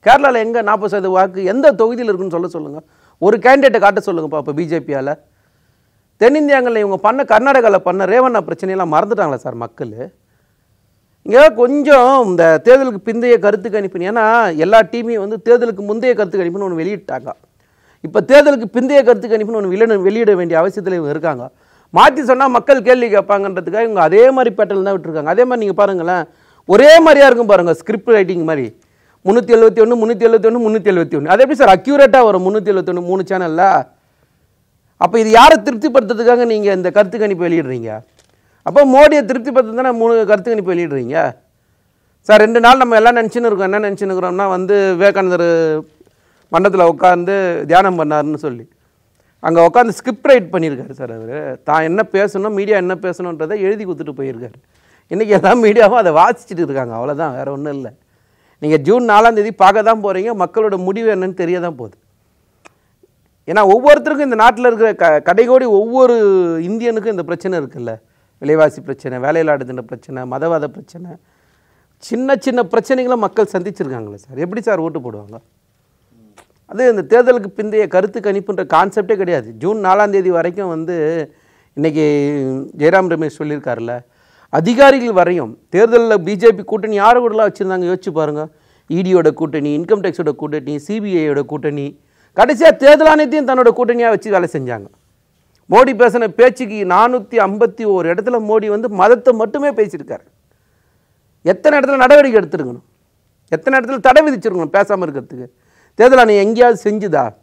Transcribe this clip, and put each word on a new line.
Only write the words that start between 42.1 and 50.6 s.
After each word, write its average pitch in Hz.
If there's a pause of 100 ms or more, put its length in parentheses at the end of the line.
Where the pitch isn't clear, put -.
சார், 214
ரெண்டு 233
நாள் 262
நம்ம 233
எல்லாம் 240
நினைச்சுன்னு 233
இருக்கோம். 196
என்ன 208
நினைச்சுன்னு 196
இருக்கிறோம்னா, 185 (100)
வந்து 185 (220)
விவேகானந்தர் 185 (1040)
மண்டபத்துல 180
உட்கார்ந்து 180 (360)
தியானம் 185
பண்ணாருன்னு 151
சொல்லி, 120 (840)
அங்க 165 (100)
உட்கார்ந்து 233
ஸ்கிரிப்ட் 240
ரைட் 190
பண்ணியிருக்காரு 139